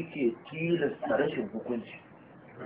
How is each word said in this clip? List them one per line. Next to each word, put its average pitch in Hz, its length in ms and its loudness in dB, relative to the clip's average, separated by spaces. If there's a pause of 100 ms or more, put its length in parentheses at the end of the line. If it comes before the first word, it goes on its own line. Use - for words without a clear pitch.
yake 147 340 2 (140)
tilasta 160 680 2
rashin 135 360 2
hukunci. 113 400 -4 (720)